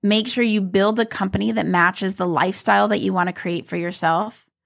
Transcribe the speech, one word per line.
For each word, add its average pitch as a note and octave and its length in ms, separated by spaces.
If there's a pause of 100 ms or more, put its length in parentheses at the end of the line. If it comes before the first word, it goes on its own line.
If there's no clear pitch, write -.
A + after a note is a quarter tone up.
Make G#3+ 260
sure A#3+ 160
you G#3+ 160
build G3 400
a A3 60
company G3 460
that G#3+ 140
matches F#3 480
the F3+ 140
lifestyle F#3+ 600
that G#3 120
you F#3+ 120
want F3+ 160
to F3 40
create F3 340
for F3 100
yourself, F3 720 (200)